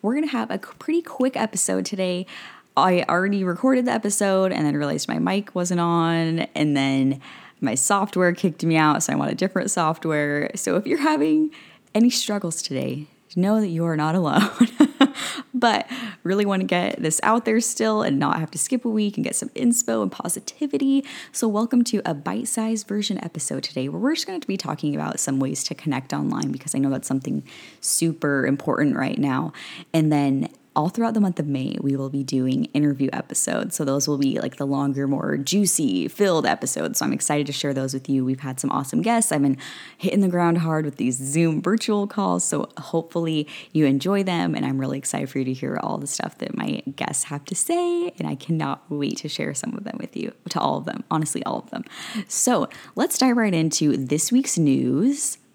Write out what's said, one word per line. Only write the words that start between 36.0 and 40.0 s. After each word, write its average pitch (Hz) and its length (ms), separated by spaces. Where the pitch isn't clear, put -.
filled 175 380
episodes. - 540
So - 80
I'm - 80
excited 147 320
to 139 80
share 139 180
those 135 220
with 131 160
you. 131 160
We've 131 140
had 131 200
some 139 100
awesome 143 300
guests. 226 320
I've 147 80
been 139 160
hitting 190 240